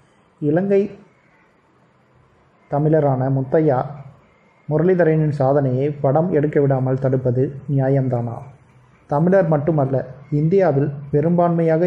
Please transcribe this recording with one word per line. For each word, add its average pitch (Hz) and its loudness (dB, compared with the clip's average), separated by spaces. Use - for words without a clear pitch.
இலங்கை 196 0
தமிழரான 147 2
முத்தையா 135 0
முரளிதரனின் 156 2
சாதனையை 135 0
படம் 147 0
எடுக்க 147 0
விடாமல் 131 0
தடுப்பது 127 0
நியாயம்தானா? 131 -2
தமிழர் 175 2
மட்டுமல்ல, 147 0
இந்தியாவில் 156 2
பெரும்பான்மையாக 165 2